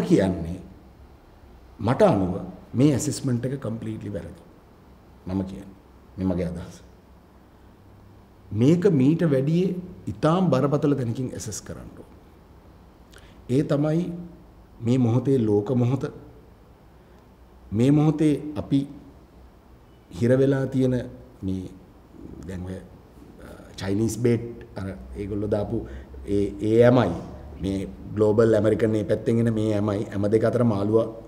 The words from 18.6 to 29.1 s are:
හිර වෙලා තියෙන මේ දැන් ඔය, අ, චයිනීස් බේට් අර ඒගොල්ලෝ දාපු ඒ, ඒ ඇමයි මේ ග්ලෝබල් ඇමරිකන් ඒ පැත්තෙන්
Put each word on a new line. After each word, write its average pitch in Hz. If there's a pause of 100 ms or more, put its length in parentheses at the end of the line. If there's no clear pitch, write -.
හිර 117
වෙලා 135
තියෙන 127 (480)
මේ 95 (840)
දැන් 90
ඔය, 95
අ, 92 (960)
චයිනීස් 104
බේට් 120 (320)
අර 98 (300)
ඒගොල්ලෝ 104
දාපු 104 (380)
ඒ, 101
ඒ 110
ඇමයි 120 (500)
මේ 95 (260)
ග්ලෝබල් 107
ඇමරිකන් 110
ඒ 107
පැත්තෙන් 110